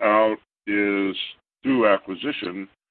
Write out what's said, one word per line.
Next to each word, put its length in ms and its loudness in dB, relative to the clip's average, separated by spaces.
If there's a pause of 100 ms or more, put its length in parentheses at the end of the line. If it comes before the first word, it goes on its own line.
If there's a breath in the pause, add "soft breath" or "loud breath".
out 340 4 (300)
is 500 0 (460)
through 260 2
acquisition, 800 -4 (220)